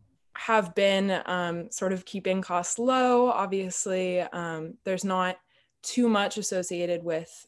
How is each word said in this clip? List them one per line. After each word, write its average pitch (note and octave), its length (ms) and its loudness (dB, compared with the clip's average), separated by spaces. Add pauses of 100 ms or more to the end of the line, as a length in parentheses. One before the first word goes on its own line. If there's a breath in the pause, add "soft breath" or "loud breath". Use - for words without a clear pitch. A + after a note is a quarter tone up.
(360)
have G#3 400 2
been, G3 500 4
um, F3 460 -4
sort F#3+ 220 -2
of F3+ 120 -6
keeping F#3+ 360 -2
costs F3 380 -2
low. B3 500 4
Obviously, F#3 920 -2
um, E3 600 -6
there's F#3+ 220 -4
not F#3 320 0 (460)
too A#3+ 240 2
much G#3 300 2
associated F3 680 -2
with, E3 440 -6